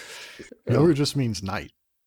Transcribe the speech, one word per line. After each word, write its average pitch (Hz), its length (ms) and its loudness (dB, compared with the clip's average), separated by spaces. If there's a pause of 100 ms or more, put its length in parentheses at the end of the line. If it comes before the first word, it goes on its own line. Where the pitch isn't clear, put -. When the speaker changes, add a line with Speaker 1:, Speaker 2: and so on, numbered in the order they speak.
(680)
Speaker 1:
Yoru 147 220 6
Speaker 2:
Uh, - 20 4
Speaker 1:
just 139 220 0
means 117 260 0
night. 95 300 -8 (360)